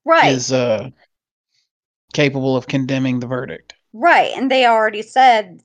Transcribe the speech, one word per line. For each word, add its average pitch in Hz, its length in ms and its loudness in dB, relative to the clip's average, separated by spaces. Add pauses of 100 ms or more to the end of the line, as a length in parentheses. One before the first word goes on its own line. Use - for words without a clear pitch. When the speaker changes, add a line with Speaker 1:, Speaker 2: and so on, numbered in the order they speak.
Speaker 1:
Right. 320 260 4
Speaker 2:
is, 127 200 -4
uh, 123 380 -2 (1200)
capable 135 420 0
of 123 120 -4
condemning 131 520 -2
the 120 80 -8
verdict. - 480 -10 (180)
Speaker 1:
Right, 254 420 2
and 262 160 -4
they 262 140 2
already 220 360 0
said, 220 640 2